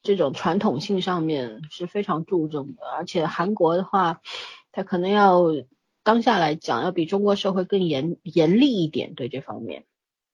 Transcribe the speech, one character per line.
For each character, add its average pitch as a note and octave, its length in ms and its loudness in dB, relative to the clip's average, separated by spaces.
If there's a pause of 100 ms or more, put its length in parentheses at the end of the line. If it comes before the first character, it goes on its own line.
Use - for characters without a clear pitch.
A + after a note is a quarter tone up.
这 G3+ 140 0
种 D3 180 0
传 F3 240 -2
统 G3+ 220 0
性 F#3+ 200 -2
上 F3+ 220 -2
面 C3+ 480 -4
是 - 160 -12
非 G3+ 160 -6
常 E3 240 -4
注 D#3+ 220 -2
重 D3 280 -8
的， - 120 -16 (100)
而 E3+ 80 -8
且 E3+ 220 -2
韩 F3 260 -4
国 E3+ 240 2
的 F#3+ 60 -2
话， F3+ 360 0 (520)
它 - 100 -8
可 G3 160 -4
能 F3+ 140 0
要， G3 320 6 (600)
当 A3+ 180 4
下 A3 160 4
来 D3+ 160 2
讲， C3+ 300 -2
要 F3+ 80 -2
比 F3 140 0
中 G3 180 -2
国 G3+ 120 4
社 G3+ 160 -2
会 F#3+ 120 -2
更 F#3+ 180 0
严-， D#3+ 400 -2
严 E3+ 380 4
厉 B3 240 4
一 D#3 40 0
点， - 280 -6
对 B2 120 -8
这 C3 140 -8
方 A2 220 -12
面。 E2 220 -12 (480)